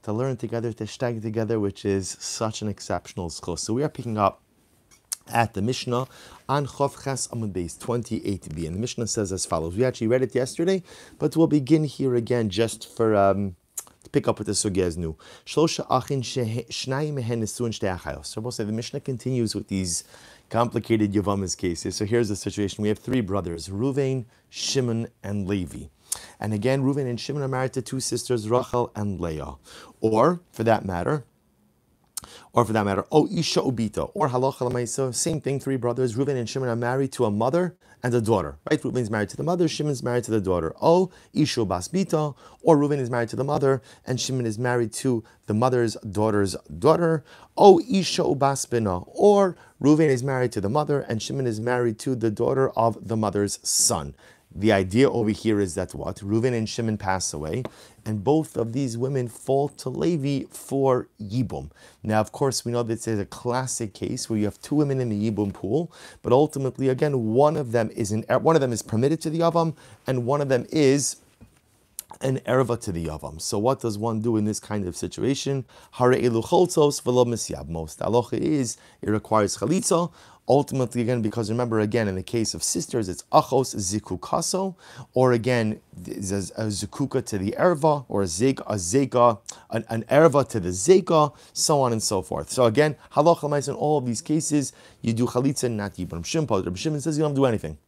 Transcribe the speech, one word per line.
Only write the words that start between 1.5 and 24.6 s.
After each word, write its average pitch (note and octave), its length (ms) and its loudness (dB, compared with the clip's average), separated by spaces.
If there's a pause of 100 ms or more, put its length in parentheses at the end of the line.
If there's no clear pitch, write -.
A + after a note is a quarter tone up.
which G2+ 280 -2
is G2 340 0
such - 400 -4
an G#2+ 80 -4
exceptional F#2 640 -6
zchus. - 300 -8
So - 120 -4
we B2+ 120 0
are D#3 40 -2
picking A2+ 300 -6
up G2 240 2 (920)
at A#2 220 2
the F#2+ 80 -2
Mishnah B2 460 -2 (380)
on C#3 200 0
Chof - 360 -4
Ches C3+ 260 -4
Amud A2 260 -6
Beis F2 260 -6
twenty-eight A2 760 -6
B. E2 120 -6
And E2 100 -6
the G2+ 40 -4
Mishnah A#2+ 260 -6
says G#2 260 -4
as F#2 140 -4
follows. E2+ 300 -4
We A#2+ 100 2
actually A#2+ 220 -2
read B2+ 120 4
it B2 140 -2
yesterday, E3+ 480 0 (360)
but D3 200 -2
we'll E3 80 6
begin D3+ 380 2
here C3+ 320 -2
again A#2 340 0
just G#2+ 440 -2
for, A2 220 4
um, G2 400 4 (480)
to - 60 -20
pick - 180 0
up A2 100 0
with G#2 80 -6
the G#2 60 -4
sugya F#2+ 320 0
as E2 120 -2
new. E2+ 200 -6 (280)
Shlosha - 440 0
achin B2+ 340 0
shehe-, A#2 460 -4
shnayim C#3+ 460 -6
mehen A#2 280 -4
nesuin A2+ 280 -4
shtei F#2+ 280 -4
achayos. C#2+ 280 -10
So - 140 -10
we'll A#2+ 120 -8
say - 100 -8
the G#2 80 -4
Mishnah A2+ 300 -6
continues B2+ 520 -4
with G2+ 140 -6
these F#2 380 -4 (440)
complicated A2+ 640 0
Yavamas G2 460 0
cases. F2+ 380 -4
So G#2+ 80 -2
here's A2+ 240 2
the G2+ 80 -2
situation. G2+ 460 -4
We G#2 60 0
have G#2+ 120 -2
three B2+ 200 -2
brothers, F2 480 -6
Ruvain, C3 580 -2 (220)
Shimon, A#2 600 -2 (160)